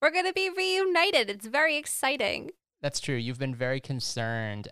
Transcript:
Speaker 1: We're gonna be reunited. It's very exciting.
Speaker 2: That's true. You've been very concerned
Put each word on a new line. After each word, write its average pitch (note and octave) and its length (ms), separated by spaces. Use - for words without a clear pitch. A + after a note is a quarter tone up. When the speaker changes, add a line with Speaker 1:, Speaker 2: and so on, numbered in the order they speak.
Speaker 1:
We're D4+ 100
gonna F#4 220
be F#4+ 160
reunited. F#4 800
It's G3+ 180
very D4 300
exciting. - 760
Speaker 2:
That's C#3+ 180
true. C#3 160
You've A#2+ 240
been C3+ 160
very B2+ 240
concerned A2+ 920